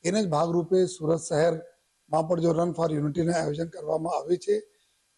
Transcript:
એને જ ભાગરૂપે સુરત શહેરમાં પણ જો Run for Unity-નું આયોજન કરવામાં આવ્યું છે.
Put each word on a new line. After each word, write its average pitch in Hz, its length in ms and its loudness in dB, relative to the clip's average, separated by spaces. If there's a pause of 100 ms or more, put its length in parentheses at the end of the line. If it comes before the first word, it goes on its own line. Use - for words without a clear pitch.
એને 196 200 0
જ 190 60 -2
ભાગરૂપે 170 560 2
સુરત 165 340 -2
શહેરમાં 160 1080 -2
પણ 170 120 0
જો 165 120 2
Run 170 180 2
for 165 220 0
Unity-નું 156 440 0
આયોજન 160 320 -2
કરવામાં 160 460 -4
આવ્યું 151 240 0
છે. 208 240 -2 (560)